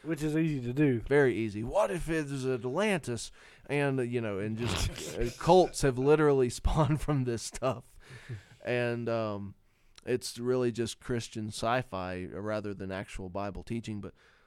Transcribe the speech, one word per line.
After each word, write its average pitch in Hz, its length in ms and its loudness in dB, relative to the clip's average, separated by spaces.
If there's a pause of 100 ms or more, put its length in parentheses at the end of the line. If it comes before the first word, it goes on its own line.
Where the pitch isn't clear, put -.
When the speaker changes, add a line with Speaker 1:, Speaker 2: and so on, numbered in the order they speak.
Speaker 1:
Which 147 200 -4
is 156 140 0
easy 156 240 2
to 120 140 -4
do. 135 340 4
Speaker 2:
Very 139 260 6
easy. 107 300 -2
What 185 260 2
if 160 200 -4
it 156 180 0
was 135 180 -4
Atlantis? 131 840 -2 (340)
And, 143 320 0
uh, 127 40 2
you 120 180 -2
know, 104 180 -2
and 110 200 -2
just, 95 600 -4
Speaker 1:
<laughs> - 0 -
Speaker 2:
uh, 117 200 -2
cults 175 420 6
have 131 180 2
literally 139 520 6
<laughs> - 0 -
spawned 151 500 2
from 139 240 0
this 117 180 -4
stuff. 123 420 -4 (800)
And, 120 460 0
um, 104 460 -2 (540)
it's 120 300 -2
really 123 340 2
just 113 280 -4
Christian 113 480 -6
sci-fi, 92 840 -4
uh, 87 80 -10
rather 104 340 -4
than 95 160 -8
actual 95 380 -8
Bible 95 340 -6
teaching. 110 380 -6
But 95 140 -12 (320)